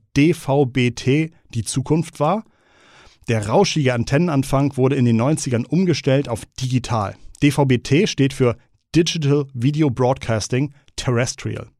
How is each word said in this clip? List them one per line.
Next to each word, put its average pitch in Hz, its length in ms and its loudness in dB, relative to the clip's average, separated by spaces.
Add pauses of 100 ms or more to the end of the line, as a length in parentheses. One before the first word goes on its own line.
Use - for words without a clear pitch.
(160)
D 156 180 4
V 139 320 0
B 123 260 0
T 156 400 -2 (220)
die 113 100 -4
Zukunft - 560 -2
war? 180 240 -2 (840)
Der 110 200 -2
rauschige 135 460 2
Antennenanfang 139 840 0
wurde 131 200 2
in 131 80 2
den 117 120 4
neunzigern 123 480 0
umgestellt 147 640 0
auf 117 160 -6 (160)
digital. 123 560 -2 (260)
D 143 80 6
V 143 160 0
B 127 120 2
T 156 280 2
steht 139 260 0
für 120 240 0 (380)
Digital 147 580 0
Video 143 380 0
Broadcasting 123 840 -2 (240)
Terrestrial. 120 720 -4 (120)